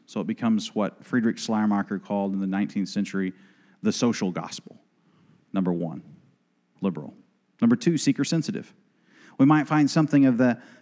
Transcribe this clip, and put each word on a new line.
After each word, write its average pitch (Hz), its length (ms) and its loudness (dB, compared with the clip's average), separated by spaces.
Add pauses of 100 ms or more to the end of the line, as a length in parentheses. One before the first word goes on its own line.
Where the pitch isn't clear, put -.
So - 160 -8
it 85 60 -4
becomes 110 460 -2
what - 300 -4
Friedrich 117 340 0
Schleiermacher 104 600 -2
called 98 340 -4
in 98 60 -4
the 98 80 -4
nineteenth 98 420 -4
century 95 440 -4 (480)
the 104 100 0
social 110 400 -2
gospel. - 480 -12 (720)
Number 90 220 -2
one, 85 300 -6 (760)
liberal. 80 340 -6 (460)
Number 117 160 4
two, 165 220 0
seeker-sensitive. 143 760 -2 (640)
We 135 80 6
might 147 220 4
find 151 220 2
something 147 360 4
of 127 120 4
the 120 220 2 (220)